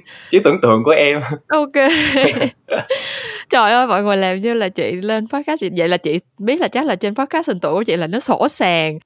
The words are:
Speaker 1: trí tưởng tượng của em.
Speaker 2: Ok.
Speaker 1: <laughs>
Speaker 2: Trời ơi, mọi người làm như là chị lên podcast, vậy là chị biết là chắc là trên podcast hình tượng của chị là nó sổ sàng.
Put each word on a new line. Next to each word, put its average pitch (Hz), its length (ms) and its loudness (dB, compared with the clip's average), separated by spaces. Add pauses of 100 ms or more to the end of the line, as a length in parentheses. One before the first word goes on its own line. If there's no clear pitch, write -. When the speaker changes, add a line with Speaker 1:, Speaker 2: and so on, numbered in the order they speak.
(320)
Speaker 1:
trí 180 80 6
tưởng 143 220 4
tượng 113 220 4
của 147 80 4
em. 147 300 2 (260)
Speaker 2:
Ok. 294 280 0
Speaker 1:
<laughs> 277 140 4 (1600)
Speaker 2:
Trời 220 220 4
ơi, 247 160 4
mọi 202 160 0
người 202 140 2
làm 190 220 0
như 233 140 -2
là 214 160 -2
chị 143 220 -4
lên 214 360 -4
podcast, 294 360 -6 (140)
vậy 165 100 2
là 180 100 2
chị 165 220 -2 (200)
biết 254 220 -2
là - 60 0
chắc 262 180 -2
là 233 100 0
trên 202 200 -4
podcast 311 320 -4
hình 196 120 -4
tượng 156 140 -2
của 202 100 0
chị 196 140 -2
là 165 100 -2
nó 196 120 -4
sổ 240 280 0
sàng. 165 580 0